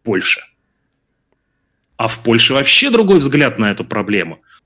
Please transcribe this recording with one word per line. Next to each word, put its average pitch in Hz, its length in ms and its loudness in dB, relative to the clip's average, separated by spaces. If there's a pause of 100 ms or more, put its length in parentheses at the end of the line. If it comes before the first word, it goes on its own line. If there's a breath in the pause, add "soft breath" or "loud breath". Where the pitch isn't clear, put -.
Польше. 98 360 -2 (1600)
А 113 100 -4
в - 160 -10
Польше 117 320 2
вообще 139 360 2
другой 202 280 4
взгляд 139 400 0
на 104 140 0
эту - 120 -10
проблему. 95 560 -6 (240 soft breath)